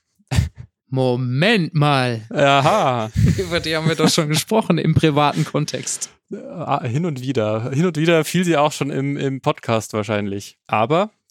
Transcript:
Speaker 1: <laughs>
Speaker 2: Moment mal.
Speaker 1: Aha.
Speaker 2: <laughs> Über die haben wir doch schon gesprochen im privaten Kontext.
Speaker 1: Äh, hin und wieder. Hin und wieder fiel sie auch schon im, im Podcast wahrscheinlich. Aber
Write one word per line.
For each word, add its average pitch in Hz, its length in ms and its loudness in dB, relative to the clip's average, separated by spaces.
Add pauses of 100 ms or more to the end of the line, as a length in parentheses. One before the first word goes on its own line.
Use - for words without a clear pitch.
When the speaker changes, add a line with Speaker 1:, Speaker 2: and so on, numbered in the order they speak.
(300)
Speaker 1:
<laughs> - 80 -2 (500)
Speaker 2:
Moment 131 880 0
mal. 135 560 2
Speaker 1:
Aha. 139 800 2 (140)
Speaker 2:
<laughs> - 160 4
Über 175 200 -2
die 160 160 -2
haben 160 140 0
wir 165 60 0
doch 156 140 2
schon 151 200 0
gesprochen 170 480 0
im 156 160 2
privaten 147 500 2
Kontext. - 680 -6 (200)
Speaker 1:
Äh, 160 560 -6
hin 143 200 -2
und 143 120 -6
wieder. 117 520 -2
Hin 151 160 0
und 156 100 -4
wieder 160 280 2
fiel 180 200 -2
sie 165 120 2
auch 147 140 2
schon 139 200 -4
im, 143 260 -4
im 135 240 -4
Podcast 117 520 -2
wahrscheinlich. 104 720 -4
Aber 151 420 0 (220)